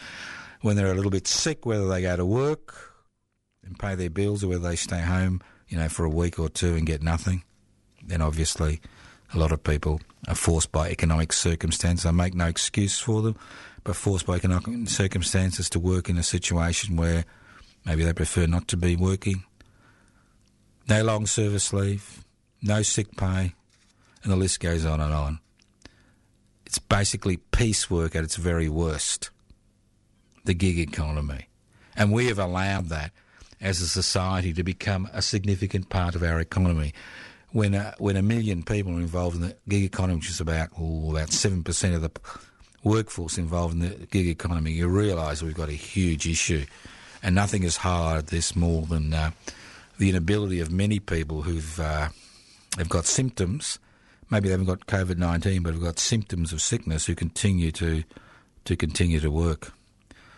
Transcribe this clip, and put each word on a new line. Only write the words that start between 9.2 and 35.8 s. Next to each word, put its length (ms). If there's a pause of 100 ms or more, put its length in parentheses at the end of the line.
a 40
lot 140
of 100
people 380 (260)
are 100
forced 360
by 180
economic 440
circumstances. 720
I 60
make 220
no 120
excuse 520
for 240
them, 140 (480)
but 140
forced 280
by 120
economic 500
circumstances 840
to 100
work 280
in 80
a 60
situation 720
where 300 (580)
maybe 220
they 80
prefer 340
not 220
to 80
be 180
working. 480 (1400)
No 160
long 220
service 480
leave, 500 (380)
no 220
sick 340
pay, 360 (680)
and 80
the 60
list 240
goes 240
on 160
and 120
on. 260 (1300)
It's 140
basically 560 (160)
piecework 640
at 80
its 140
very 320
worst, 600 (1160)
the 80
gig 240
economy. 720 (480)
And 160
we 160
have 120
allowed 500
that 220 (500)
as 200
a 60
society 640
to 100
become 500
a 80
significant 680